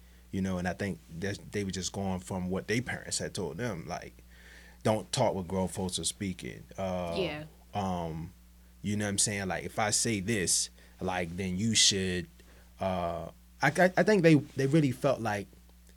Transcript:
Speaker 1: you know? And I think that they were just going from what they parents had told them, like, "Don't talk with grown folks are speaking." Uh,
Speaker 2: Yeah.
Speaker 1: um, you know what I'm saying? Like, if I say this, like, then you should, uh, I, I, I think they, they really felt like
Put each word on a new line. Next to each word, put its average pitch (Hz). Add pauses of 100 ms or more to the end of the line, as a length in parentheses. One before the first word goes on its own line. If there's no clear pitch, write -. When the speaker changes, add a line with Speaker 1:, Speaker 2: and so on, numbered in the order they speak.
(320)
Speaker 1:
you 95
know? 95
And 90
I 87
think 95 (200)
that 95 (140)
they 104
were 95
just 90
going 95
from 90
what 92
they 117
parents -
had 76
told 80
them, 101
like, - (640)
"Don't 110
talk 107
with 90
grown 95
folks 92
are 80
speaking." 62 (120)
Uh, 180
Speaker 2:
Yeah. 156 (300)
Speaker 1:
um, 175 (480)
you 104
know 104
what 101
I'm 101
saying? 101
Like, 85
if 90
I 107
say 113
this, 92 (320)
like, 90
then 92
you 110
should, 92 (540)
uh, 87 (320)
I, 135 (100)
I, 180
I 196
think 196
they, 165
they 135
really 143
felt 123
like 104 (500)